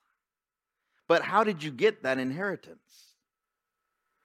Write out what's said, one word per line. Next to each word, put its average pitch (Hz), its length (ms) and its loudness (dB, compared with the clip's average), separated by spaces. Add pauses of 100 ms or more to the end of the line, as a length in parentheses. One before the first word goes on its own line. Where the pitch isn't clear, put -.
(1080)
But 165 140 4
how 185 220 2
did 196 180 -2
you 151 100 -6
get 202 320 0
that 131 140 0
inheritance? 151 960 -8 (1120)